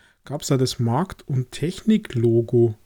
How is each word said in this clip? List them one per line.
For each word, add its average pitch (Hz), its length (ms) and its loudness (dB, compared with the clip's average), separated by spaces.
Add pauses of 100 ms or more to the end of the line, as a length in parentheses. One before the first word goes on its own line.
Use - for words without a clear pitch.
(240)
gab's - 240 -10
da 143 80 2
das 127 240 -2
Markt- 120 480 -2
und 131 240 -4
Technik-Logo 117 1200 0 (100)